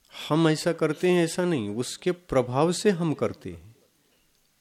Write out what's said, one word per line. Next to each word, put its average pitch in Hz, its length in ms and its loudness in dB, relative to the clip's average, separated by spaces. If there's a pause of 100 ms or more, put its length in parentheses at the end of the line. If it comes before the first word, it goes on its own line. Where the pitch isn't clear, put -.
(280)
हम 160 200 4
ऐसा 156 240 0
करते 160 380 0
हैं, 175 140 4
ऐसा 175 200 -2
नहीं, 143 240 0
उसके 123 440 -4
प्रभाव 135 600 0
से 208 180 0
हम 165 240 0
करते - 380 -6
हैं। 82 240 -20 (840)